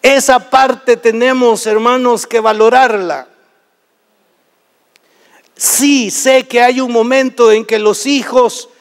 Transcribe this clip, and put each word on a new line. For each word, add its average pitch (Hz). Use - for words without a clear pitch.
Esa 262
parte 254
tenemos, 233
hermanos, 233
que 226
valorarla. 214
Sí, 269
sé 262
que 240
hay 247
un 254
momento 240
en 220
que 220
los 214
hijos 254